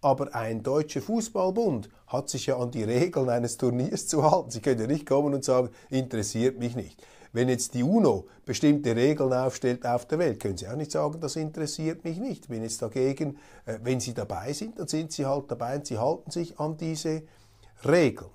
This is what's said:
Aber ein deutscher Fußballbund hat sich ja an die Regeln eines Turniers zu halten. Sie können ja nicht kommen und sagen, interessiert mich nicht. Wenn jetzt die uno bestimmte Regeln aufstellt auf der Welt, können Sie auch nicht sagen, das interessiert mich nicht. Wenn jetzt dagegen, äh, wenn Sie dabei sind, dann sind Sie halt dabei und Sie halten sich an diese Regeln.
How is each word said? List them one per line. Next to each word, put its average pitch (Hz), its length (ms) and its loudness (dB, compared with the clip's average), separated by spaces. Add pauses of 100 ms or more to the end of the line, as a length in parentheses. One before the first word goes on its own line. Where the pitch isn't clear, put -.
Aber 139 340 0
ein 113 280 -4
deutscher 143 400 0
Fußballbund 196 880 0 (160)
hat - 240 -4
sich - 160 -4
ja 135 100 2
an 123 140 -2
die 117 120 -4
Regeln 131 460 2
eines 120 280 0
Turniers 123 520 0
zu 302 200 4
halten. 147 220 4
Sie 117 100 -6
können 123 200 2
ja 110 60 0
nicht 147 200 0
kommen 143 260 4
und 135 120 -2
sagen, 127 240 4 (220)
interessiert 123 680 0
mich 120 160 -4
nicht. 101 320 -10 (260)
Wenn 123 160 2
jetzt 123 260 0
die - 80 0
uno 156 420 4 (200)
bestimmte 147 520 4
Regeln 135 360 4
aufstellt 127 540 0
auf 120 200 0
der 156 120 -2
Welt, 147 220 0
können 98 160 -2
Sie 87 100 -8
auch 113 100 -8
nicht 151 140 -6
sagen, 156 300 -2
das 147 160 -6
interessiert 156 680 -6
mich 165 140 -6
nicht. 214 320 -8
Wenn 113 120 -4
jetzt 113 200 -6
dagegen, 135 540 0 (280)
äh, 113 180 -8
wenn 127 180 0
Sie 120 120 -6
dabei 107 400 -6
sind, 214 260 -10
dann 165 100 -8
sind 156 240 -4
Sie 147 120 -4
halt 143 260 -2
dabei 135 260 -4
und 143 100 -6
Sie 113 120 -4
halten 147 320 -2
sich 170 280 -6
an 156 180 -4
diese 160 460 -4 (640)
Regeln. 151 480 4